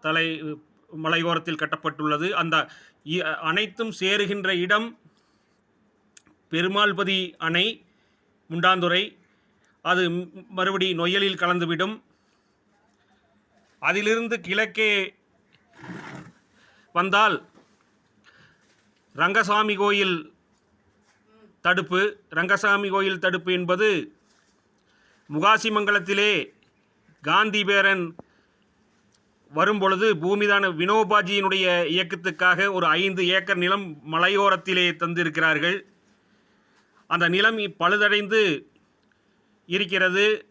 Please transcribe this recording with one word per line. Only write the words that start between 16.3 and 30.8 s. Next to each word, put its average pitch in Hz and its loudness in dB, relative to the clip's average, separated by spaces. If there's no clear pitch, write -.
வந்தால் 190 2
ரங்கசாமி 208 2
கோயில் 196 2
தடுப்பு. 180 0
ரங்கசாமி 202 0
கோயில் 196 0
தடுப்பு 180 -2
என்பது 180 0
முகாசிமங்கலத்திலே 208 2
காந்தி 202 2
பேரன் 196 4
வரும்பொழுது 190 2
பூமிதான 202 2
வினோபாஜியினுடைய 196 2